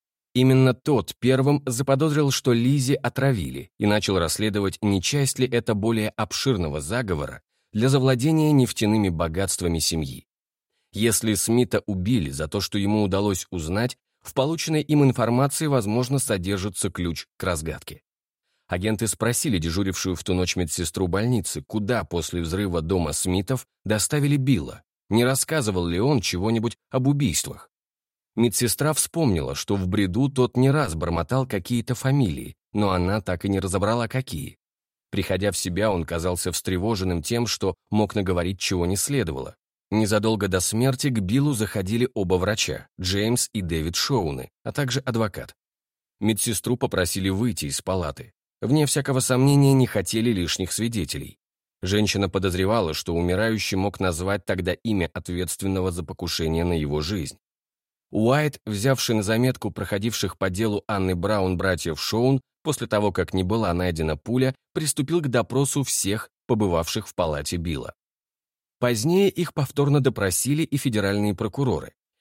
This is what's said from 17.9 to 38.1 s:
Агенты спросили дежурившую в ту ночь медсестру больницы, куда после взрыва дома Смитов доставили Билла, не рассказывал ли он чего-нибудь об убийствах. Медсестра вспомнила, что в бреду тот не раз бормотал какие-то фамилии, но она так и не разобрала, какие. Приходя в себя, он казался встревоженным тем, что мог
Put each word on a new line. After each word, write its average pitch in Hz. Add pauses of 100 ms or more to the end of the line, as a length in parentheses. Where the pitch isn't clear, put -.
Агенты 104
спросили 117
дежурившую 92
в -
ту 95
ночь 90
медсестру 90
больницы, 98
куда 107
после 85
взрыва 85
дома 80
Смитов 95 (200)
доставили 143
Билла, 131 (240)
не 113
рассказывал 123
ли 87
он 135
чего-нибудь 110 (140)
об 131
убийствах. 139 (680)
Медсестра 120
вспомнила, 95
что 101
в 92
бреду 101
тот 131
не 135
раз 135
бормотал 85
какие-то 117
фамилии, 131 (160)
но 104
она 92
так 90
и 101
не 95
разобрала, 101
какие. - (560)
Приходя 95
в -
себя, 98
он 85
казался 85
встревоженным 92
тем, 117
что 95 (140)
мог 104